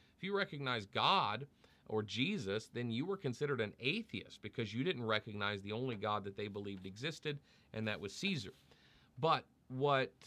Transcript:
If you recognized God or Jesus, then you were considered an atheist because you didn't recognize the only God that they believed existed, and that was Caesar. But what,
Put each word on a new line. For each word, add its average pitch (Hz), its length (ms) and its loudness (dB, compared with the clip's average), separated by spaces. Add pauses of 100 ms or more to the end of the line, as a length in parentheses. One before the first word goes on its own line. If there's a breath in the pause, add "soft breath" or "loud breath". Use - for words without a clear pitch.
(160 soft breath)
If - 80 -10
you 202 120 0
recognized 135 540 0
God 131 560 4 (400 soft breath)
or 107 160 2
Jesus, 110 720 0
then 120 160 -2
you 123 160 0
were 190 100 -2
considered 139 440 -2
an 104 180 0
atheist 143 640 -4
because 107 320 -4
you 123 80 0
didn't 143 240 0
recognize 104 560 0
the 101 80 -8
only 120 240 -2
God 104 300 0
that 98 120 -6
they 107 120 -4
believed 101 380 -6
existed, 143 520 -6 (340 soft breath)
and 110 140 -2
that 101 140 -2
was 98 160 -6
Caesar. 156 360 -2 (680 loud breath)
But 151 240 4 (240)
what, 131 440 4 (140)